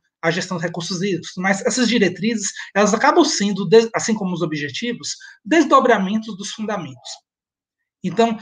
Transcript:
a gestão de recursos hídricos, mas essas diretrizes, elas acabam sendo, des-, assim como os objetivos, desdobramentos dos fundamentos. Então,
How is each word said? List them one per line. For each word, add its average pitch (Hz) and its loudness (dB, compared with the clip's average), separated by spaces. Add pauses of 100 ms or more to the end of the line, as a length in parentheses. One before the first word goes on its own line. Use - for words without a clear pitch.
(200)
a 165 0
gestão 175 -4
de 165 -6
recursos 170 -6
hídricos, 180 -4
mas 190 -2
essas 233 0
diretrizes, 208 0 (240)
elas 196 2
acabam 302 4
sendo, 202 -2
des-, 226 6
assim 175 -2
como 190 -2
os 165 -4
objetivos, 151 -6 (280)
desdobramentos 220 2
dos 202 -12
fundamentos. 190 -8 (960)
Então, 220 2